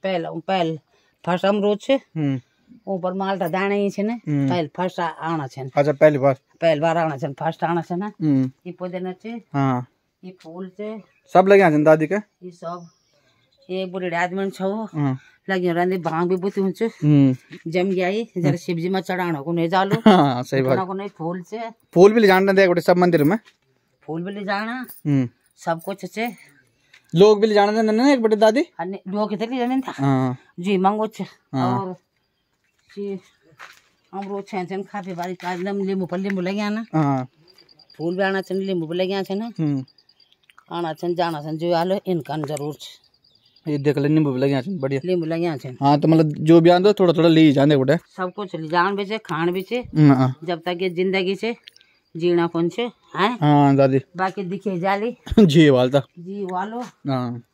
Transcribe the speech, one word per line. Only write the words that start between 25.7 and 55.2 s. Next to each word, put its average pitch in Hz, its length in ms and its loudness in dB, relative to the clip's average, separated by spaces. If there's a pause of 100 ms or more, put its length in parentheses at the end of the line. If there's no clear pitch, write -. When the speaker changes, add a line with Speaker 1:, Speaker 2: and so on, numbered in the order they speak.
Speaker 1:
कुछ 190 320 -12
छे। 226 180 -6 (840)
Speaker 2:
लोग 202 260 6
भी 220 60 4
ले 214 80 2
जाना 208 180 4
देना 214 200 0
ना 254 200 4
एक 247 100 0
बटे 220 140 2
दादी? 220 240 4 (180)
Speaker 1:
हाँ, 170 80 -8
नहीं, 190 260 -12
लोग 208 180 -4
कितने 214 160 -6
ले 254 100 -8
जाने 254 240 -2
था? 202 160 -10
Speaker 2:
हाँ। 131 400 0 (240)
Speaker 1:
जी, 190 160 0
मांगो 208 300 0
छे। 202 180 -10 (300)
Speaker 2:
हाँ। 127 260 0
Speaker 1:
और 185 160 -8 (1000)
जी, 196 240 -10 (920)
अमरूद 196 340 -10
छे, 185 160 -6
छे, 190 180 -8
काफी 190 300 -12
बारी 175 220 -8
का 175 180 -10
एकदम 190 240 -6
नींबू 190 300 -4
पर 180 120 -6
नींबू 196 220 -4
लगे 190 200 -4
आना। 208 240 -6 (100)
Speaker 2:
हाँ। 139 340 0 (680)
Speaker 1:
फूल 175 180 -4
भी 190 60 -2
आना 196 180 0
छे, 185 140 -8
नींबू 190 320 -4
भी 170 120 -6
लगे 185 160 -2
आना 196 80 -4
छे 190 120 -6
ना। 226 160 -6 (100)
Speaker 2:
हम्म। 143 240 -2 (880)
Speaker 1:
आना 170 200 -6
छे, 175 220 -4
जाना 165 260 -2
छे, 156 160 -8
जो 170 160 -2
आलो, 180 340 0
इनका 165 300 -4
जरूर 147 380 -6
छे। - 280 -20 (680)
Speaker 2:
ये 147 60 -2
देख 139 200 0
ले, 143 100 0
नींबू 156 240 2
भी 127 80 -2
लगे 139 120 2
आना 135 100 -2
छे, 180 80 -8
बढ़िया। 139 340 -4
Speaker 1:
नींबू 175 220 -2
लगे 165 200 -4
आना 160 100 -4
छे। 135 120 -12
Speaker 2:
हाँ, 139 320 2
तो 156 80 2
मतलब 160 200 6
जो 156 320 6
भी 165 100 6
आंदो, 180 220 6
थोड़ा 185 200 2
थोड़ा 165 160 4
ले 160 120 6
ही 156 120 8
जाने 143 240 4
बटे। 135 200 2 (200)
Speaker 1:
सब 185 200 -8
कुछ 196 200 -10
ले 160 120 -10
जान 175 280 0
भी 202 80 -4
छे, 214 140 -8
खान 165 320 -4
भी 185 120 -6
छे। 220 140 -8
Speaker 2:
हम्म, 151 360 4
हाँ। 131 320 0
Speaker 1:
जब 170 140 -6
तक 175 220 -6
ये 185 100 -2
जिंदगी 185 440 -2
छे, 226 220 -6 (600)
जीना 170 300 0
कौन 170 220 -2
छे, 233 140 -6 (340)
हैं? 208 240 -2
Speaker 2:
हाँ, 143 360 4
दादी। 135 240 4 (160)
Speaker 1:
बाकी 190 260 -4
दिखे 190 360 -6
जाली। 202 380 -4 (220)